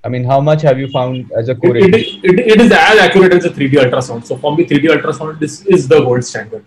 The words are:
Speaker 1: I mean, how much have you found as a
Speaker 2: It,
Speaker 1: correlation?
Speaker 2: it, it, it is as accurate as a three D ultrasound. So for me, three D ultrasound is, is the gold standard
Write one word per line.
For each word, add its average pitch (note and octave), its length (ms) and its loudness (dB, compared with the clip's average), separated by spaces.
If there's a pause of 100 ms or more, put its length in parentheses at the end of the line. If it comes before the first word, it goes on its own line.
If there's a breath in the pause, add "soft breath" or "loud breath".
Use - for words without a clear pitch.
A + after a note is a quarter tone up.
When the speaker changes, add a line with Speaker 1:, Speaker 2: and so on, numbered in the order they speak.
Speaker 1:
I B2 40 -8
mean, B2 160 -6
how C3+ 160 2
much D#3 220 0
have C#3 180 2
you C3+ 80 -8
found B2+ 440 -6
as A#2 160 -4
a B2+ 40 -4
Speaker 2:
It, A#2 80 -8
Speaker 1:
correlation? F#3+ 640 0
Speaker 2:
it, F#3 140 2
it, - 20 2 (120)
it A3 80 6
is G#3 120 4
as F#3+ 260 4
accurate F#3 360 4
as E3+ 100 0
a E3+ 80 -4
three C#3+ 160 -4
D C3+ 80 0
ultrasound. B2+ 480 -2
So C3 120 -8
for D3 200 -4
me, F3 80 0
three D3 160 0
D D3+ 80 0
ultrasound D#3 540 -4
is, - 240 -10
is D#3+ 220 2
the D3+ 120 4
gold B2 240 -2
standard A2 420 -14